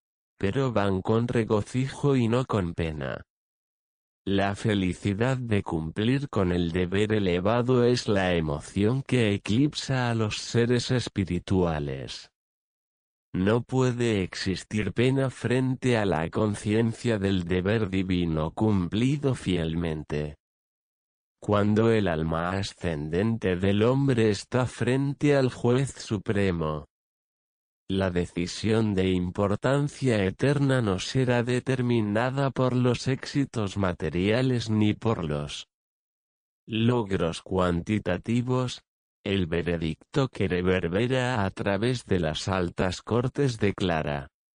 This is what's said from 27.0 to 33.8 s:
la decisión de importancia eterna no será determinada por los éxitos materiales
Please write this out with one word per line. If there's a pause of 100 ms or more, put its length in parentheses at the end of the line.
la
decisión
de
importancia
eterna
no
será
determinada
por
los
éxitos
materiales